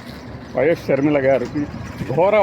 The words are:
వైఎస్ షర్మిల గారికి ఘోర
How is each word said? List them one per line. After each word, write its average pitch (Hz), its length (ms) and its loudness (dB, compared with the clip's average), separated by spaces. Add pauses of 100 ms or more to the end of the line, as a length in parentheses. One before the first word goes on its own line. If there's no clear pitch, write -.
(560)
వైఎస్ 156 320 0
షర్మిల 147 320 2 (100)
గారికి 131 320 0 (520)
ఘోర 185 280 4